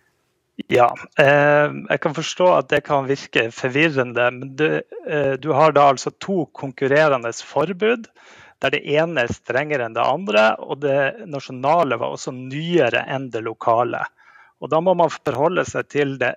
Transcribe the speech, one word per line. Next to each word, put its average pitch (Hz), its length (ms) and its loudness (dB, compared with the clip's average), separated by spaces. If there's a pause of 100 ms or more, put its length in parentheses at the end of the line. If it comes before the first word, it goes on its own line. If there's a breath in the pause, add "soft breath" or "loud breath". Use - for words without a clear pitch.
(680 loud breath)
Ja, 123 180 4 (280)
eh, 147 540 4 (140)
jeg - 180 -2
kan 151 140 -2
forstå 165 380 0
at 143 180 2
det 143 140 0
kan 139 240 0
virke 135 420 -2
forvirrende, 127 800 0
men 131 240 -8
du, 147 120 0 (340)
eh, 147 340 -2
du 131 180 -6
har 147 220 4
da 143 160 6
altså 135 220 -2
to 185 340 -4
konkurrerende 135 880 0
forbud, 202 720 -4 (540 soft breath)
der 135 100 0
det 143 160 -4
ene 156 400 0
er 117 80 -6
strengere 131 540 -4
enn 113 100 -10
det 120 60 0
andre, 202 520 2
og 147 240 -8
det 143 460 -2
nasjonale 139 720 0
var 117 160 -4
også - 180 -10
nyere 131 720 0
enn 135 260 -6
det 113 120 -6
lokale. 117 600 -2 (560 soft breath)
Og - 100 -8
da 151 100 2
må 180 160 4
man 165 140 4
forholde 147 560 -2
seg - 240 -6
til 143 260 0
det 127 200 -2